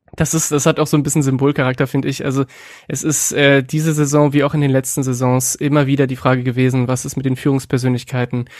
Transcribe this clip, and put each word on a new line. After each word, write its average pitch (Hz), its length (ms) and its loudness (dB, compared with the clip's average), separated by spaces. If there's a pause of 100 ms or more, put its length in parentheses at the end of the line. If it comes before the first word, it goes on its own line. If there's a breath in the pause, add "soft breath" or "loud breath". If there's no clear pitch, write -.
(160)
das 156 200 -2
ist, 160 160 -2
das 147 160 2
hat 160 120 2
auch 156 60 0
so 156 100 0
ein 147 60 4
bisschen 147 220 0
Symbolcharakter, 135 640 0
finde 135 200 -2
ich. 135 160 -6
Also 135 220 0 (420 loud breath)
es 131 140 -6
ist, - 300 -2
äh, 139 320 4
diese 156 300 -2
Saison 147 380 2
wie 139 120 2
auch 143 100 0
in 151 80 0
den 143 80 2
letzten 131 320 0
Saisons 127 540 0
immer 147 320 0
wieder 139 180 2
die 131 100 -4
Frage 127 280 0
gewesen, 127 440 0
was 127 160 -2
ist 127 140 -8
mit 135 80 -4
den 131 100 0
Führungspersönlichkeiten? 127 1120 -2 (140 loud breath)